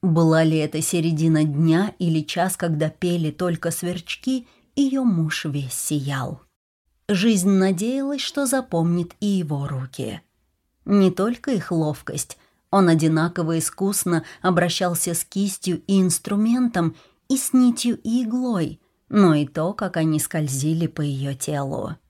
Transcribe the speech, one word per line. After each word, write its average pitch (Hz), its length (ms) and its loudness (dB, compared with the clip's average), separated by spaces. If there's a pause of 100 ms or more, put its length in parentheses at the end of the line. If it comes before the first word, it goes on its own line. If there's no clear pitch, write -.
Была 160 420 4
ли 160 140 4
это 151 240 -2
середина 160 640 2
дня 160 540 2
или 160 220 0
час, 180 380 -4
когда 156 320 -2
пели 170 400 -2
только 170 400 -4
сверчки, 185 760 -6 (300)
её 269 280 0
муж 165 420 0
весь 139 260 -6
сиял. 139 680 -6 (720)
Жизнь 196 360 2
надеялась, 226 720 0
что 285 240 -4
запомнит 170 760 -2
и 208 60 -2
его 156 400 -2
руки. 131 560 -8 (600)
Не 190 260 4
только 220 400 -4
их 214 200 -2
ловкость, - 680 -4 (320)
он 190 180 4
одинаково 160 680 2
искусно 170 680 -2 (160)
обращался 175 720 0
с 165 120 -4
кистью 190 640 -4
и 196 140 4
инструментом, 202 960 0 (320)
и 269 80 2
с - 160 -4
нитью 240 500 4
и 233 200 0
иглой, 220 580 -2 (300)
но 190 240 6
и 147 120 2
то, 165 280 -4
как 190 220 -6
они 160 240 0
скользили 151 680 -2
по 160 160 -6
её 139 320 -4
телу. 143 600 -6 (140)